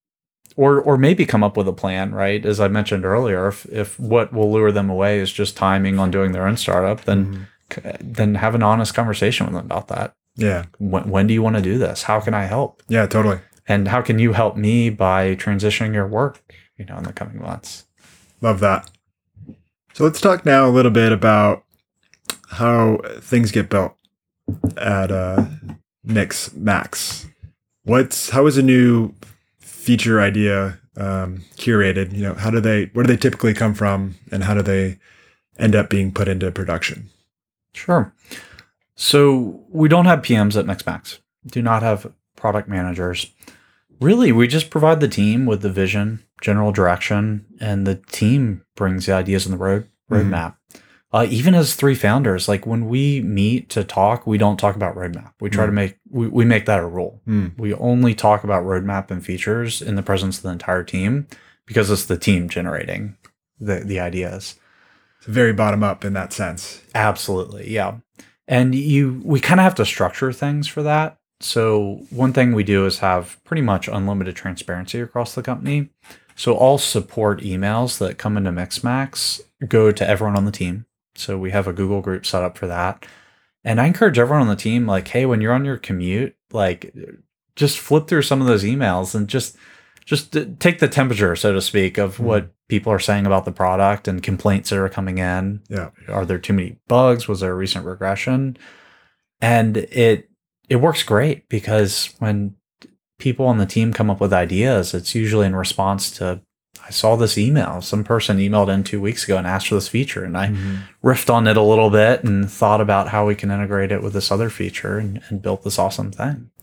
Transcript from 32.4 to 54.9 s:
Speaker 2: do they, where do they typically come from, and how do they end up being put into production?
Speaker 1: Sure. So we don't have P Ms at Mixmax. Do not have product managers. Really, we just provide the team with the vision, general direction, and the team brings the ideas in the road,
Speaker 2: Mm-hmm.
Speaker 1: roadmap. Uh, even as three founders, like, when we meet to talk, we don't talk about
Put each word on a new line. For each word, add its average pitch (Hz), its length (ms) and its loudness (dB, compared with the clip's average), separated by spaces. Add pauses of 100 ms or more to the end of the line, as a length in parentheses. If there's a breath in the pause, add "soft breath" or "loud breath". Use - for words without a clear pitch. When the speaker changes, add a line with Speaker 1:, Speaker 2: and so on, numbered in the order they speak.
Speaker 2:
do 113 100 2
they, 107 340 2
where 123 100 2
do 127 80 6
they 123 60 4
typically 117 360 0
come 107 200 0
from, 98 420 -2 (160)
and 98 120 -2
how 104 100 0
do 101 80 2
they 95 360 -2 (640 soft breath)
end 107 160 4
up 104 140 2
being 98 240 0
put 98 140 -2
into 92 240 -2
production? 87 580 -6 (640)
Speaker 1:
Sure. 165 400 0 (800 loud breath)
So 135 760 2
we 156 200 4
don't 175 160 6
have 170 180 6
P 120 120 2
Ms 104 220 4
at 101 80 2
Mixmax. - 540 -8 (260)
Do 123 160 -6
not 113 220 2
have 107 280 -2 (240)
product 104 320 -2
managers. 90 640 -6 (680 soft breath)
Really, 196 300 4
we 120 160 6
just 151 220 -2
provide 156 320 4
the 143 60 4
team 107 380 2
with 107 160 0
the 101 100 -2
vision, 101 520 -2 (180)
general 104 300 2
direction, 104 720 0 (140)
and 101 260 -2
the 95 100 0
team 110 680 0 (120)
brings 95 300 -2
the 95 80 2
ideas 92 320 0
in 95 60 -4
the 90 60 -4
road, 98 300 -2 (240)
Speaker 2:
Mm-hmm. 104 220 2
Speaker 1:
roadmap. 82 220 -4 (560 soft breath)
Uh, 113 180 2
even 127 260 2
as 156 200 2
three 139 200 2
founders, 107 520 0
like, 101 200 0
when 113 200 -2
we 139 340 0
meet 104 480 0
to 104 140 -2
talk, 104 440 0
we 107 100 0
don't 104 200 2
talk 101 180 0
about 95 200 -4